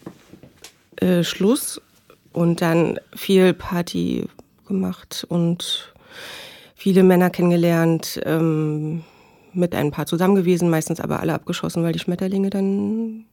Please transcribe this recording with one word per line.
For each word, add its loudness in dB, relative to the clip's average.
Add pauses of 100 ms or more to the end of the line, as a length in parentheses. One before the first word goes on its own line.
(960)
äh, 2
Schluss 0 (540)
und 2
dann 2 (180)
viel 4
Party -4 (420)
gemacht -6
und -2 (840)
viele 4
Männer 6
kennengelernt, 2
ähm, -2 (500)
mit -2
ein -2
paar -6
zusammen 2
gewesen, 2
meistens -2
aber -4
alle -2
abgeschossen, -4
weil -2
die -4
Schmetterlinge -2
dann -4